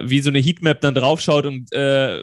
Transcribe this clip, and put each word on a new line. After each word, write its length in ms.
wie 160
so 100
eine 80
Heatmap 420
dann 140
draufschaut 500
und, 280
äh, 500